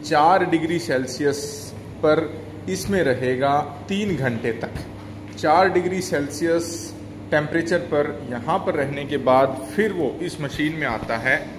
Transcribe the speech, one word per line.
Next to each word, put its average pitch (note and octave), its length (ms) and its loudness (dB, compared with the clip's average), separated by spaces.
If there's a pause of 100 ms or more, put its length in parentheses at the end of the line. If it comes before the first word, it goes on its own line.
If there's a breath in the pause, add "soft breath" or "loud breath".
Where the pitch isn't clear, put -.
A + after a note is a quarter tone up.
चार E3 400 6
डिग्री D#3+ 340 2
सेल्सियस C#3 960 -2
पर - 680 0 (260)
इसमें F#3 340 0
रहेगा C3 580 2
तीन G3 540 -4
घंटे B2 360 -2
तक। A2+ 200 -6 (680)
चार E3+ 320 4
डिग्री F3+ 320 0
सेल्सियस E3 960 -2 (360)
temperature D#3 480 2
पर D3 500 -2
यहाँ B2 300 -2
पर - 140 -2
रहने C#3+ 320 -2
के D3 120 -2
बाद C3 580 4
फिर G#3 160 2
वो D#3 300 -2
इस E3 200 -6
मशीन D3+ 320 -2
में D3+ 140 -4
आता A2+ 300 -2
है। C3+ 420 0